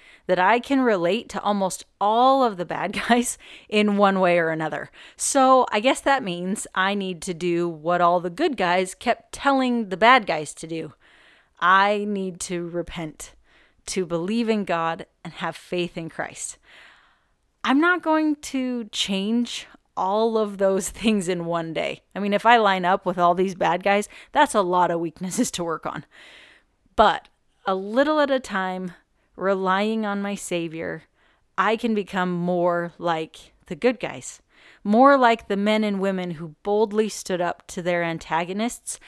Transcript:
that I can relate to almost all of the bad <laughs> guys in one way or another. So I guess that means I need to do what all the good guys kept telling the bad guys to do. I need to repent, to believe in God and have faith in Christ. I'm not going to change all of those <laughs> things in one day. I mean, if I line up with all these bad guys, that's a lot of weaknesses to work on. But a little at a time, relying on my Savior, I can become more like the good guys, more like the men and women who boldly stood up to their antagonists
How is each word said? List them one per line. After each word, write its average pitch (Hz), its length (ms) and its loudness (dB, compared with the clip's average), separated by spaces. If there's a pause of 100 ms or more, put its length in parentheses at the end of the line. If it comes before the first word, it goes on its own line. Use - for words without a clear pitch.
(280)
that 180 120 2
I 208 200 4
can 262 220 0
relate 208 480 0
to - 120 -10
almost 196 440 -2 (140)
all 247 440 4
of 214 140 0
the 175 80 -6
bad 165 280 -6
<laughs> - 160 -4
guys 240 280 0 (300)
in 208 300 2
one 190 220 4
way 175 200 4
or 165 100 2
another. 160 420 -6 (240)
So 262 560 4
I 214 80 0
guess 262 220 0
that 269 220 2
means 180 520 -4
I 190 200 0
need 185 280 -6
to 185 100 -6
do 170 340 -2
what 170 340 -2
all 175 180 4
the 175 100 -4
good 262 280 -2
guys 185 360 0
kept - 400 -4
telling 254 560 0
the 185 80 -6
bad 226 280 6
guys 156 300 -6
to - 120 -14
do. 160 260 -8 (680)
I 202 480 4
need 190 340 -6
to 175 280 -6
repent, 170 640 -8 (520)
to 190 180 -2
believe 185 420 -2
in 214 160 0
God 165 420 -4 (180)
and 160 100 -14
have 165 220 -8
faith 180 420 -6
in 165 120 -8
Christ. - 480 -12 (1080)
I'm 262 180 4
not 349 200 2
going 311 360 2
to 254 480 -6
change 208 840 -4 (300)
all 214 400 0
of 208 200 -2
those 196 320 0
<laughs> - 0 -
things 208 380 0
in 175 180 -2
one 170 280 -4
day. 160 300 -4 (120)
I 185 40 -6
mean, 202 140 -2
if 208 120 0
I 233 120 8
line 190 280 2
up 190 200 0
with 170 120 -2
all 175 180 4
these 185 200 0
bad 175 280 0
guys, 202 240 2 (240)
that's 277 240 2
a 214 60 4
lot 180 300 2
of 170 100 -2
weaknesses 180 500 -4
to - 120 -6
work 165 220 -6
on. - 200 -10 (880)
But 196 320 4 (380)
a 190 100 0
little 247 440 0
at 285 120 2
a 262 80 2
time, 185 520 -6 (440)
relying 196 720 0
on 202 160 -4
my 202 140 -6
Savior, 165 680 -6 (540)
I 202 180 2
can 226 180 -2
become 185 380 -2
more 175 640 -2
like 165 560 -6 (140)
the 180 80 -12
good 226 240 0
guys, 147 420 -12 (420)
more 254 340 6
like 233 300 4
the 202 100 -2
men 214 260 2
and 202 160 -2
women 185 320 -2
who 160 320 -12
boldly 208 460 0
stood 185 320 -6
up 175 260 -4
to - 140 -10
their 170 220 0
antagonists 170 1040 -6